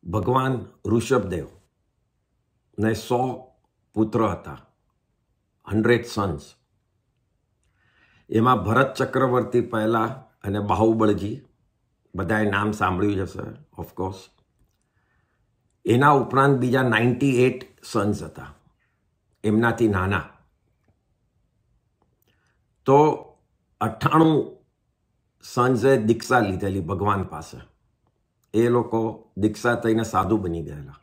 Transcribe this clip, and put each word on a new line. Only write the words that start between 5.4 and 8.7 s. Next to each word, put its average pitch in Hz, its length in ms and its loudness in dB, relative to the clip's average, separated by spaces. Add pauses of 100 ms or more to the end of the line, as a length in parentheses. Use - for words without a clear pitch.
હન્ડ્રેડ 110 340 2
સન્સ. 90 480 -6 (1800)
એમાં 113 340 2
ભરત 123 300 0